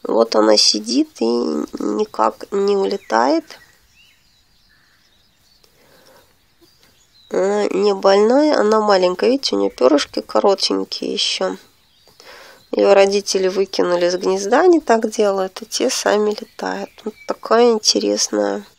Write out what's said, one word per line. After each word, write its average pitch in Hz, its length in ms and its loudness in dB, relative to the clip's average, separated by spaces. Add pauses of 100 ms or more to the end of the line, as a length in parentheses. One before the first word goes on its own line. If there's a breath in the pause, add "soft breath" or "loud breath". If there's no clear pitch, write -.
Вот - 320 0
она 110 220 4
сидит 226 540 -2 (100)
и 226 40 0
никак - 1300 -4
не 202 260 -2
улетает. 226 680 -2 (3750 soft breath)
Она 202 380 -2
не 202 260 0
больная, 214 640 2
она 214 220 2
маленькая. 196 500 0
Видите, 269 240 -2
у - 60 -2
нее 196 100 0
перышки 262 520 0
коротенькие - 880 -2
еще. 190 440 -4 (1200 loud breath)
Ее 202 160 4
родители 196 540 2
выкинули 185 600 -2
из 180 100 0
гнезда, 196 460 0
они 349 180 6
так 226 280 0
делают, 196 540 -2
и - 20 -16
те - 260 -4
сами 208 400 0
летают. 196 600 -8 (140)
Вот 214 100 -10 (140)
такая 233 420 2
интересная. 107 960 -2 (140)